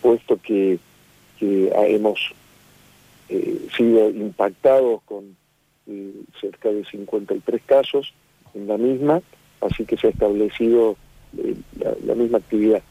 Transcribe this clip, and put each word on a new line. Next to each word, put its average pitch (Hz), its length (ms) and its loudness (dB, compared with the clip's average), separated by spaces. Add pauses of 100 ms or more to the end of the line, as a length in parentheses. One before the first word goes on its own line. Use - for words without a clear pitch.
puesto 117 400 2
que, 95 380 0 (580)
que 98 380 0
ha-, 104 100 4
hemos, 104 480 0 (920)
eh, - 480 -6
sido 113 360 4
impactados 107 920 0
con, 98 320 -14 (520)
eh, 98 260 -12 (260)
cerca 98 300 -4
de 104 160 -4
cincuenta 101 480 -6
y 95 80 -4
tres 117 240 -4
casos 139 480 2 (400)
en 101 140 -12
la 107 100 -2
misma, 135 440 0 (380)
así 107 240 -4
que 107 140 -2
se - 100 0
ha 117 40 4
establecido, 110 840 2 (420)
eh, - 180 -6 (220)
la, - 160 -4 (120)
la - 100 0
misma 117 220 0
actividad. 107 540 2